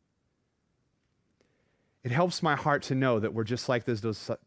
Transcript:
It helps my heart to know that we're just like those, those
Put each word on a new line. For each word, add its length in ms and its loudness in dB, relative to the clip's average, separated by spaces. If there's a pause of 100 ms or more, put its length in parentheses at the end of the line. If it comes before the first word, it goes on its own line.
(2000)
It 80 -4
helps 320 0
my 120 4
heart 280 0
to 120 -2
know 240 4
that 140 -2
we're 100 -2
just 240 -4
like 180 2
those, 160 0
those 280 -6 (160)